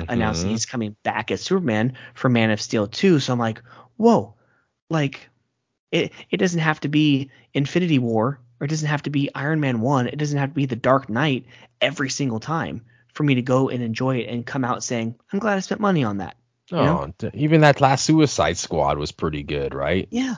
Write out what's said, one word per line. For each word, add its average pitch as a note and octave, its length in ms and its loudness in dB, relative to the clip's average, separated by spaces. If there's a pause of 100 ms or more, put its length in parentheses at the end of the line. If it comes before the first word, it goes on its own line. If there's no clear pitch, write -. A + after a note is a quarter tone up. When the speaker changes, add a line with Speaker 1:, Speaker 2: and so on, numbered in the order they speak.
Speaker 1:
announced A2 340 -2
that F#2 60 -2
Speaker 2:
Mm-hmm. G#2 60 -2
Speaker 1:
he's A2+ 120 -4
coming A2 380 -6
back A2 280 -4
as F#2+ 100 -4
Superman C3 520 0 (200)
for - 160 0
Man A2+ 220 4
of G#2+ 100 -2
Steel G#2+ 260 -2
two. F3 320 4
So C3 140 -2
I'm A#2+ 60 0
like, A2+ 220 -4 (360)
whoa, G#3 380 4 (540)
like, D3 400 -4 (640)
it, D#3+ 220 0 (160)
it - 80 -2
doesn't F3 240 0
have D#3 180 0
to - 80 -4
be C#3+ 420 2 (240)
Infinity D3+ 460 0
War, A#2 400 0 (200)
or D#3 60 -6
it D3 40 -4
doesn't D#3 180 -4
have D3 160 -2
to D3+ 80 -8
be C#3 240 -2
Iron D3+ 240 -2
Man C3 220 0
one. B2+ 260 2
It - 100 -8
doesn't D3 220 -2
have C3+ 100 -2
to - 60 -14
be C#3+ 100 0
The B2+ 100 -4
Dark C3 340 2
Knight B2+ 360 -2 (360)
every C3+ 280 0
single B2 300 -4
time A#2 420 -6 (320)
for - 100 -8
me C#3 120 4
to B2 80 4
go B2+ 260 2
and B2 140 -4
enjoy B2+ 360 -2
it A2 100 -6
and A#2+ 160 -6
come C3 200 -4
out A#2+ 180 -4
saying, A#2 320 -4 (160)
"I'm G3 60 -4
glad G3+ 200 0
I - 20 -2
spent - 220 -6
money F#3 220 2
on G#2 140 -2
that." F2+ 180 -10 (360)
You F3 60 -4
know? B2 260 2
Speaker 2:
Oh, D#2 160 -10
d-, A2+ 160 -6
even D3+ 260 4
that D3 180 8
last C3+ 260 4
Suicide C#3 520 4
Squad D2 400 -2
was D2 140 -4
pretty D2 320 -4
good, C#2 320 -4
right? D#2 340 -2
Speaker 1:
Yeah. B3 280 -2